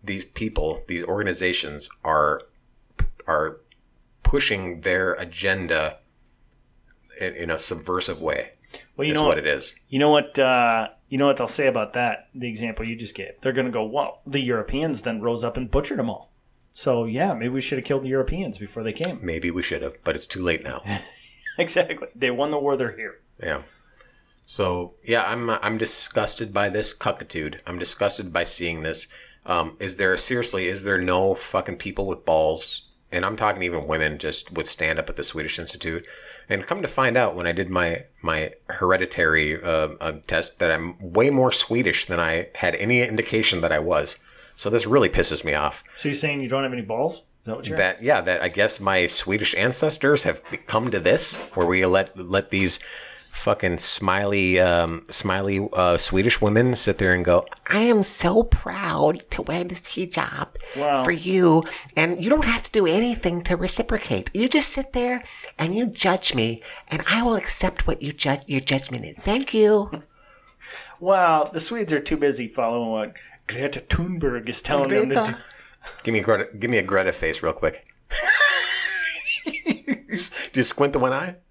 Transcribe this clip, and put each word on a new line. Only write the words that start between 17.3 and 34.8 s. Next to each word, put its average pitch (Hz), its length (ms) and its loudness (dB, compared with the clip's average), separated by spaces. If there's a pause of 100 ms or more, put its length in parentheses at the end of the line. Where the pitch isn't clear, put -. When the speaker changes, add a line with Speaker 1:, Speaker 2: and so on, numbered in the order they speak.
Speaker 2:
maybe 117 160 -4
we 131 120 -2
should 131 160 -2
have 123 80 -6
killed 135 180 0
the 131 60 -6
Europeans 135 480 -2
before 104 260 -12
they 110 80 -4
came." 170 300 -6
Speaker 1:
Maybe 85 280 -4
we 87 140 -4
should 76 180 -4
have, 71 220 -8
but 78 120 -2
it's - 120 -8
too 92 140 -8
late 85 220 -2
now. 67 220 -10
Speaker 2:
<laughs> 101 80 -4 (640)
Exactly. - 560 -2
They 131 180 0
won 139 200 -2
the 147 80 0
war, 139 160 0
they're 120 220 -4
here. 110 240 -12 (200)
Speaker 1:
Yeah. 73 200 -4 (840)
So, 90 500 -2 (100)
yeah, 117 200 2
I'm, 117 240 -2
I'm 110 280 0
disgusted 107 760 0
by 101 140 2
this 104 260 0
cuckitude. - 720 -6
I'm 90 140 -8
disgusted 90 540 -2
by 87 100 0
seeing 82 400 -2
this. 78 240 -2 (380)
Um, 82 340 -2
is 90 160 -4
there, 92 220 2
seriously, 113 500 0
is 92 160 -4
there 98 160 2
no 92 340 2
fucking 92 440 -4
people 98 300 -4
with 90 180 -6
balls? 80 640 0 (200)
And 90 140 -2
I'm 104 140 -2
talking 104 260 0
even 85 240 -4
women 78 300 0
just 73 340 -6
would 82 160 -4
stand 80 320 -2